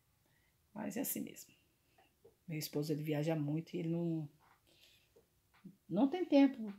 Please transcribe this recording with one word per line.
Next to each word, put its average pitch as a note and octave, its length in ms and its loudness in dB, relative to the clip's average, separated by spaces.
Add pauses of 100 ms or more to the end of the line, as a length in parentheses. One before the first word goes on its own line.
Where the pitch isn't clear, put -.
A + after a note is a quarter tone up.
(720)
Mas - 240 -6
é C4 40 -2
assim - 200 -4
mesmo. - 300 -12 (960)
Meu D#3 100 -4
esposo, D3 340 -2
ele D3+ 120 0
viaja D#3 320 0
muito D3+ 380 -2
e F3 60 -4
ele E3 100 -2
não, E3 380 -2 (1600)
não G#3+ 200 4
tem F4+ 180 -2
tempo C4+ 540 4